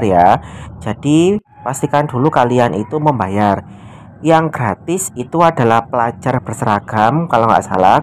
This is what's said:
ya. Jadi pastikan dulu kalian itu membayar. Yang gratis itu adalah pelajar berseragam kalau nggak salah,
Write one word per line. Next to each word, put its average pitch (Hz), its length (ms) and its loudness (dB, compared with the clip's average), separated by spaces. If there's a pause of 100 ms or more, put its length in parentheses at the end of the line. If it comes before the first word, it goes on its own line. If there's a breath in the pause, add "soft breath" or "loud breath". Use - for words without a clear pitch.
ya. 92 320 4 (400 loud breath)
Jadi 160 640 0 (240)
pastikan 143 400 -2
dulu 135 240 -2
kalian 123 480 2
itu 151 240 -6
membayar. 101 640 0 (560 loud breath)
Yang 160 320 2
gratis 160 500 -4 (140)
itu 127 240 -4
adalah 127 480 2
pelajar 120 560 -4
berseragam 110 800 -2
kalau 113 240 2
nggak 95 160 2
salah, 95 380 2